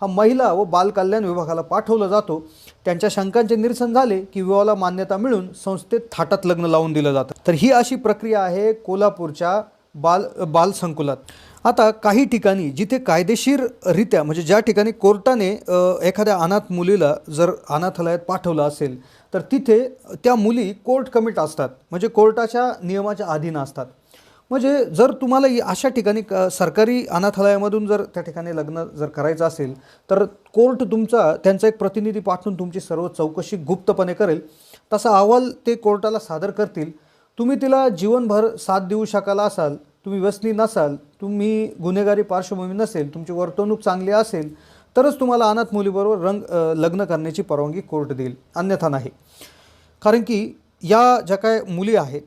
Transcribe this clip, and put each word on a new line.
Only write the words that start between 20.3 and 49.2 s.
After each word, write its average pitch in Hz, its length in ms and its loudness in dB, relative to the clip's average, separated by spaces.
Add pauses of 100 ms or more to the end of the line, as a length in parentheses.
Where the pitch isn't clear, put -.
मुली 214 380 0
कोर्ट 254 360 -2
कमिट 220 300 -2
असतात, 147 300 -4 (220)
म्हणजे 180 160 -2
कोर्टाच्या 226 640 2 (120)
नियमाच्या 202 440 -4
अधीन 160 300 -4
असतात. 135 280 -8 (640)
म्हणजे 269 360 0
जर 190 260 4
तुम्हाला 269 360 2
इ-, 240 120 0
अशा 202 300 -2
ठिकाणी 214 320 0
क-, 196 120 -8
सरकारी 190 800 0
अनाथालयामधून 202 760 0
जर 202 180 0
त्या 175 200 -10
ठिकाणी 170 320 -10
लग्न 160 280 -6 (140)
जर 151 80 -4
करायचं 156 400 -2
असेल, 143 340 -4
तर - 460 -2
कोर्ट 240 580 2
तुमचा, 214 600 2
त्यांचा 196 240 2
एक 220 100 0
प्रतिनिधी 214 420 -4
पाठवून 180 400 -4
तुमची 180 200 -8
सर्व 170 280 -6
चौकशी 170 500 -6
गुप्तपणे 180 560 -2
करेल. 175 280 0 (520)
तसा 214 160 0
अहवाल 220 420 4 (160)
ते 233 80 2
कोर्टाला 214 440 0
सादर 175 320 -8
करतील. 208 560 -6 (320)
तुम्ही 247 180 0
तिला 262 320 2
जीवनभर 214 680 0
साथ 190 240 -2
देऊ 208 260 -4
शकाल 202 340 -2
असाल, 185 360 -2
तुम्ही - 460 -10
व्यसनी 202 300 -2
नसाल, 208 440 0
तुम्ही 208 720 -4 (180)
गुन्हेगारी 202 380 0
पार्श्वभूमी 185 520 -4
नसेल, 190 400 -4
तुमची 165 200 -12
वर्तणूक 202 460 -4
चांगली 185 320 -2
असेल, 185 440 -2 (420)
तरच 269 220 4
तुम्हाला 240 300 2
अनाथ 226 220 0
मुलीबरोबर 202 460 0
रंग, 190 260 -2
अ, 165 300 0
लग्न 165 320 -2
करण्याची 160 360 -4
परवानगी 147 400 -4
कोर्ट 147 300 -6
देईल, 127 240 -8 (200)
अन्यथा 175 340 -2
नाही. 123 200 -4 (920)